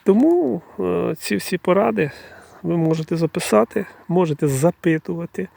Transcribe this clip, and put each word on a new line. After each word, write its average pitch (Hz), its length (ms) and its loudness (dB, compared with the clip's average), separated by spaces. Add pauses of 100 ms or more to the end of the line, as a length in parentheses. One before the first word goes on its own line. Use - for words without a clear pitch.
тому, 254 580 2 (180)
е, 180 380 -2
ці - 180 -4
всі 180 220 -4
поради 196 520 0 (520)
ви 170 140 -2
можете 160 400 0
записати, 196 720 0 (220)
можете 160 400 0
запитувати. 165 1080 -2